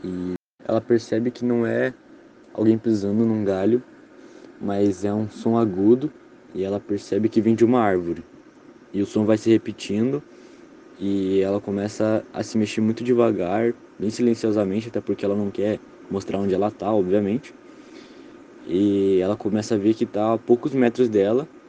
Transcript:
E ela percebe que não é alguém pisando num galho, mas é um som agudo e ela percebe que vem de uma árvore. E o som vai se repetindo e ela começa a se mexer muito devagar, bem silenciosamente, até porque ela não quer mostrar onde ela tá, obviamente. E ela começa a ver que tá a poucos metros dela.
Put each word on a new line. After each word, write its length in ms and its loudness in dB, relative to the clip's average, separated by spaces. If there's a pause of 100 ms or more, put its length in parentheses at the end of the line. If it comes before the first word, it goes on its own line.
E 300 -6 (300)
ela 160 0
percebe 500 0
que 140 -10
não 200 0
é 300 -2 (580)
alguém 240 2
pisando 480 0
num 200 0
galho, 380 0 (760)
mas 440 -2
é 80 -2
um 160 -2
som 280 -2
agudo 540 2 (440)
e 100 -4
ela 160 -4
percebe 480 -2
que 120 2
vem 140 2
de 100 4
uma 160 4
árvore. 440 0 (680)
E 100 -2
o 40 0
som 180 0
vai 120 4
se 140 -2
repetindo 720 0 (760)
e 440 0
ela 180 0
começa 720 -2
a 100 -8
se 140 -6
mexer 240 0
muito 240 -2
devagar, 680 2 (240)
bem 100 -4
silenciosamente, 800 0
até 120 -6
porque 240 -6
ela 120 0
não 140 -2
quer 280 -2 (320)
mostrar 280 -4
onde 160 0
ela 160 0
tá, 200 -6
obviamente. 640 0 (1120)
E 540 2
ela 160 0
começa 380 -2
a 40 2
ver 140 2
que 140 0
tá 260 0
a 60 0
poucos 340 0
metros 380 2
dela. 360 2 (220)